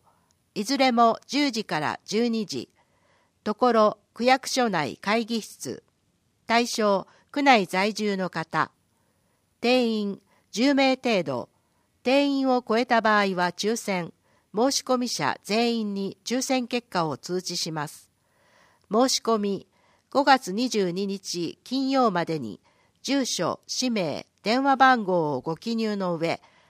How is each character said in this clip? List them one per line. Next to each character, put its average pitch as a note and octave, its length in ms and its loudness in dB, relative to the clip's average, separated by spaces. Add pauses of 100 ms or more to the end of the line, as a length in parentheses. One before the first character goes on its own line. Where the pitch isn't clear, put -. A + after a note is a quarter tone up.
(540)
い G#3+ 120 -6
ず C#4 120 0
れ C4 140 4
も A#3 260 4 (100)
十 C#4 220 0
時 A3 140 -4
か D#3+ 160 -4
ら B2+ 260 -2
十 A3+ 220 -2
二 A3+ 180 -2
時。 B2+ 240 -8 (760)
と G#3+ 120 -4
こ B3 180 4
ろ、 G#3+ 240 4 (160)
区 A#3 120 -6
役 C4 220 4
所 A#3+ 220 0
内 D3 280 -2
会 A3 280 -2
議 A3+ 160 -4
室。 - 400 -12 (640)
対 A#3 200 2
象、 G#3 420 0 (240)
区 D4 100 -4
内 B3+ 240 6
在 G3 280 0
住 G#3 240 -2
の F#3 120 -4
方。 D#3+ 400 -4 (920)
定 A#3+ 260 2
員、 G#3 340 -4 (300)
十 C4 220 2
名 C4 240 2
程 A3 260 0
度。 C3 240 -6 (560)
定 C#4 220 2
員 C4+ 240 0
を B3 180 2
超 A3 100 2
え B3 80 2
た A#3 140 2
場 G#3+ 200 4
合 G3+ 80 2
は F3+ 260 0
抽 A3 240 -2
選。 F3+ 340 -6 (420)
申 A#3+ 200 2
し - 80 -2
込 B3+ 160 -2
み A#3+ 100 -4
者 C#3+ 360 -4
全 A#3 360 0
員 G#3 140 -4
に G3 320 -6
抽 B3+ 160 -2
選 B3+ 260 -2
結 A#3+ 220 -6
果 E3+ 180 -2
を C#3 80 -4
通 F3+ 260 -6
知 F3 140 -10
し E3+ 160 -6
ま D3+ 160 -6
す。 - 220 -20 (840)
申 A#3+ 160 4
し - 140 -2
込 A3+ 160 0
み、 G3+ 300 -4 (420)
五 C4+ 160 0
月 C4 260 4
二 A#3 160 -2
十 G3 240 0
二 G3 160 -4
日 F3 560 -8
金 C4 260 -4
曜 C4 220 4
ま E3+ 140 -2
で D#3+ 140 -4
に、 G#2+ 200 -10 (440)
住 C4+ 200 0
所、 D#3+ 440 -4
氏 - 220 -4
名、 E3 380 -4 (160)
電 B3 200 2
話 C#4 120 4
番 B3+ 300 6
号 E3+ 280 2
を B2+ 60 -2
ご D#3+ 160 -6
記 A3+ 220 -6
入 G#3+ 180 -2
の F3+ 200 -2
上、 D#3+ 260 -4 (280)